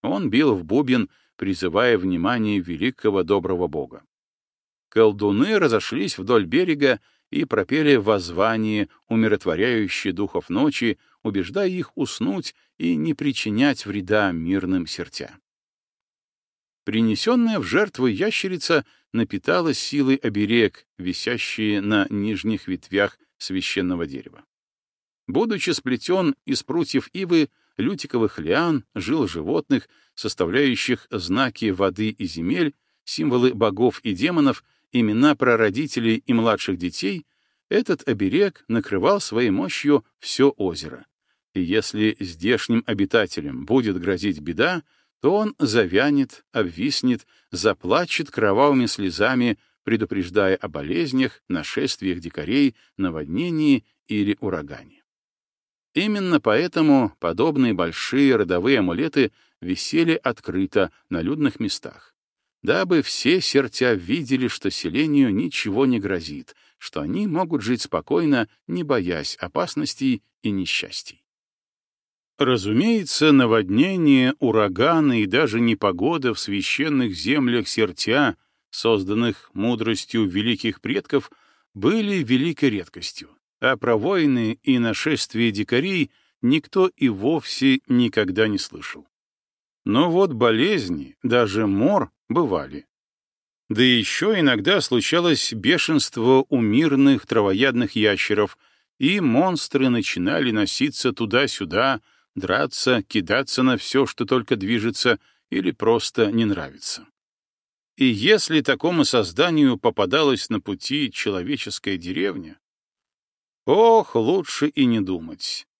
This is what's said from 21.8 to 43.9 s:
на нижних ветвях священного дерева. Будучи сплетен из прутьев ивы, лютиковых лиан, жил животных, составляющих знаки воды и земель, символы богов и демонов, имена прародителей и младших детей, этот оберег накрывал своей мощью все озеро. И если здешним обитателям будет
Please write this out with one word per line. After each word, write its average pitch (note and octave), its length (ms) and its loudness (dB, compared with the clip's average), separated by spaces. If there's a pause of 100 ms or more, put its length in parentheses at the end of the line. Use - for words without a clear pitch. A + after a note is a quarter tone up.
на G2+ 300 0
нижних G#2 580 -4
ветвях G2 500 -2 (200)
священного F2+ 680 -4
дерева. - 380 -16 (840)
Будучи F#3+ 440 -2
сплетен D3 720 -2
из C#3 180 -4
прутьев C#3+ 500 -2
ивы, E3+ 380 0 (260)
лютиковых B2 640 -2
лиан, C3 460 0 (100)
жил A2 320 -2
животных, G2 640 -2 (260)
составляющих A#2 960 -2
знаки G#2+ 600 -2
воды F#2+ 400 0
и G#2 140 -10
земель, G2 500 -2 (300)
символы B2+ 480 0
богов G#2+ 520 0
и - 80 -2
демонов, C#3+ 520 0 (280)
имена A#2+ 420 2
прародителей A2+ 920 0
и B2+ 60 0
младших A2+ 460 0
детей, D#3+ 480 -6 (420)
этот G3+ 400 -2
оберег A#2+ 600 0
накрывал A#2+ 520 0
своей A#2 300 -2
мощью G2+ 540 0 (160)
все C3+ 300 2
озеро. E2+ 540 -8 (500)
И F#2+ 60 -2
если G#2+ 600 -2
здешним G#2 680 -2
обитателям F#2+ 800 -2
будет A2 360 0